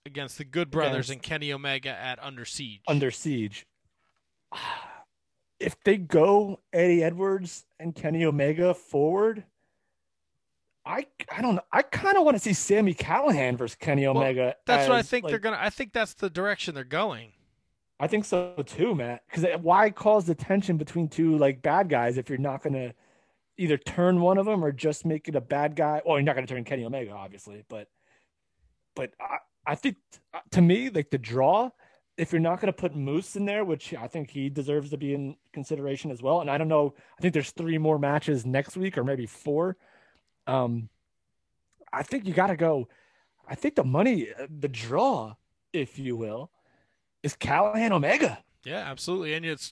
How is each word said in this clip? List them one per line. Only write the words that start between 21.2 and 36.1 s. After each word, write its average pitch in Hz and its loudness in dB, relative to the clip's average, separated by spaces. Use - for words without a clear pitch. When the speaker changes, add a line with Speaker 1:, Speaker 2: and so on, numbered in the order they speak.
Speaker 2:
like, 139 4
bad 170 2
guys 120 2
if 131 -6
you're 135 -4
not 135 -4
gonna 131 -4
either 160 2
turn 175 2
one 185 6
of 196 2
them 208 0
or 147 0
just 147 -2
make 160 -2
it 151 -2
a 131 0
bad 143 -2
guy? 151 0
Well, 160 4
you're 139 2
not 147 2
gonna 131 -4
turn 123 -8
Kenny 123 -6
Omega, 120 -8
obviously, 101 -18
but, 107 -16
but 131 -8
I, - -6
I 147 -2
think, 240 -4
uh, 170 -12
to 180 6
me, 202 4
like, 175 -4
the 139 0
draw, 135 2
if 165 -4
you're 170 2
not 165 0
gonna 202 0
put 160 -4
Moose 147 -4
in 202 -4
there, 202 -2
which 160 -6
I 117 -10
think 151 -10
he 139 -4
deserves 143 -4
to 147 -8
be 139 -4
in 139 -6
consideration 143 -6